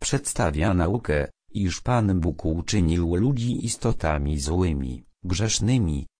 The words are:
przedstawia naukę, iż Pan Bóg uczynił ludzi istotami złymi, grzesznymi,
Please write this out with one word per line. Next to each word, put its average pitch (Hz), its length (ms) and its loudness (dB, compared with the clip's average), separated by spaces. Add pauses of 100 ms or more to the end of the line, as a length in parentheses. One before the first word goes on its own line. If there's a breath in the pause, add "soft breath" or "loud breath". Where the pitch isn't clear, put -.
przedstawia 92 760 0
naukę, 80 540 0 (260)
iż 95 260 -2
Pan 107 400 2
Bóg 80 240 -2
uczynił 85 720 2
ludzi 120 480 0
istotami 78 760 0
złymi, 71 640 -2 (200)
grzesznymi, 98 800 0 (140)